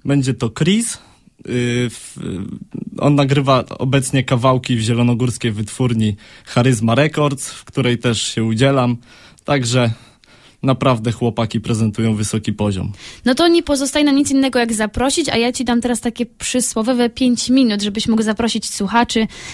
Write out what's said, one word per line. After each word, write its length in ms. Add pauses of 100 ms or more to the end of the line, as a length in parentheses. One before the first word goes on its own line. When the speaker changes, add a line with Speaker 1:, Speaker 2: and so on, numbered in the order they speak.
Speaker 1:
Będzie 300
to 160
Chris. 460
Y, 20 (920)
w-, 280 (800)
on 160
nagrywa 500 (140)
obecnie 460
kawałki 520
w 40
zielonogórskiej 720
wytwórni 640 (280)
Charyzma 500
Records, 560
w 140
której 340
też 240 (120)
się 100
udzielam. 520 (480)
Także 460 (720)
naprawdę 500
chłopaki 480
prezentują 540
wysoki 380
poziom. 400 (320)
Speaker 2:
No 100
to 140
nie 140
pozostaje 420
nam 120
nic 140
innego, 280
jak 140
zaprosić, 560
a 80
ja 160
ci 120
dam 160
teraz 200
takie 260
przysłowiowe 840
pięć 400
minut, 320
żebyś 260
mógł 140
zaprosić 520
słuchaczy 520 (280)